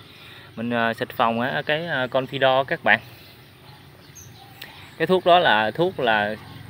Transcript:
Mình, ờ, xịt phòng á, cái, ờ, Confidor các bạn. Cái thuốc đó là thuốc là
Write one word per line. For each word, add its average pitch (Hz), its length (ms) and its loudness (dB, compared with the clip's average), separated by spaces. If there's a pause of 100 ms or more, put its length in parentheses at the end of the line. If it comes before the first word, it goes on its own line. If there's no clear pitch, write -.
(560)
Mình, 117 140 -8
ờ, 117 240 0
xịt 127 160 -6
phòng 117 300 0
á, 147 260 -4
cái, 156 200 -4
ờ, 135 200 -4
Confidor 131 580 0
các - 200 -8
bạn. 110 160 4 (2000)
Cái 160 80 -2
thuốc 180 200 0
đó 180 120 8
là 110 320 2
thuốc 170 300 -2
là 107 340 0 (340)